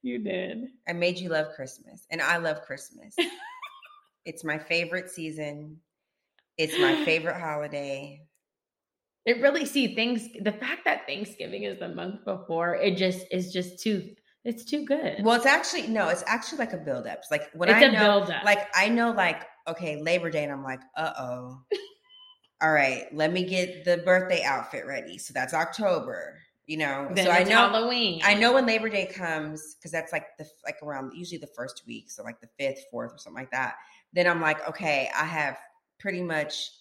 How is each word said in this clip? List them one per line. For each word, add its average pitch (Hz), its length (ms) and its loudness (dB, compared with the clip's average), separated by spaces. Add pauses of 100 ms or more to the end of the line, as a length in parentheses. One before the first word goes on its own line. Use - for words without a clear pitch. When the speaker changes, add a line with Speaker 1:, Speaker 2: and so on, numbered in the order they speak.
Speaker 1:
You - 160 -6
did. 196 480 -6 (220)
Speaker 2:
I 175 60 -4
made 175 240 0
you 180 100 -8
love 156 260 -2
Christmas, - 560 -16
and 165 100 -6
I 156 180 2
love 165 240 -4
Christmas. - 580 -16
Speaker 1:
<laughs> 330 60 4 (960)
Speaker 2:
It's 165 200 -14
my 156 120 -2
favorite 170 540 -4
season. 156 680 -10 (760)
It's 156 220 0
my 175 260 4
Speaker 1:
<gasps> - 0 -
Speaker 2:
favorite 165 360 0
holiday. 147 840 -8 (1040)
Speaker 1:
It 240 160 2
really, 285 240 4
see, 254 300 0
things, 226 320 0 (120)
the 202 120 0
fact 262 320 -6
that - 240 0
Thanksgiving 196 560 -8
is 190 160 -6
the 175 80 -8
month 180 360 -10
before, 175 520 -2
it 190 200 2
just, 185 360 0
it's 180 200 -2
just 180 300 -4
too, 208 320 -2 (300)
it's 233 200 -6
too 294 200 -4
good. 277 400 -2
Speaker 2:
Well, 226 100 8
it's 233 120 2
actually, 330 420 2
no, 214 200 2
it's 175 200 0
actually 233 300 -2
like 226 140 -2
a - 60 -6
buildup. 123 400 -6
It's - 140 -8
like, 147 200 -2
when 175 160 0
Speaker 1:
It's 214 140 10
Speaker 2:
I 277 40 12
Speaker 1:
a 262 40 10
Speaker 2:
know, 214 80 4 (220)
Speaker 1:
buildup. 170 240 -2
Speaker 2:
like, 202 320 6
I 190 140 4
know, 233 200 4
like, 185 320 2 (240)
okay, 165 340 -6
Labor 170 300 2
Day, 151 140 0
and 147 80 -4
I'm 135 100 -8
like, 131 180 -6 (160)
"Uh-oh." 127 640 -6 (100)
Speaker 1:
<laughs> - 920 -10
Speaker 2:
All 160 100 4
right, 135 400 4
let 156 200 2
me 180 120 0
get 180 400 -2
the 175 140 4
birthday 185 460 4
outfit 127 420 -4
ready. 110 320 -8
So - 160 -14
that's 131 180 -2
October, 160 840 -2 (280)
you 156 100 -6
know? 139 360 -2
Speaker 1:
Then 185 140 4
Speaker 2:
So 175 60 6
I 175 60 8
Speaker 1:
it's 185 120 4
Speaker 2:
know, 220 60 6
Speaker 1:
Halloween. 226 680 4
Speaker 2:
I 202 100 6
know 226 180 6
when 262 140 6
Labor 220 220 2
Day 196 180 -2
comes, 156 760 -6
'cause 160 80 -16
that's, 165 220 -4
like, 156 140 -4 (120)
the, 151 100 -14 (160)
like, 147 160 -8
around 135 360 -8
usually 170 220 -12
the 143 100 -14
first - 400 -12
week, 113 200 -14
so, - 140 -16
like, 113 180 -14
the 113 160 -20
fifth, 135 320 -6
fourth, 117 240 -8
or - 60 -20
something 98 240 -16
like 131 80 -14
that. 127 240 -4 (400)
Then 175 120 4
I'm 165 160 2
like, 156 260 0
"Okay, 147 480 0
I 151 80 2
have 151 320 -2 (420)
pretty 185 220 -6
much 156 480 -4 (120)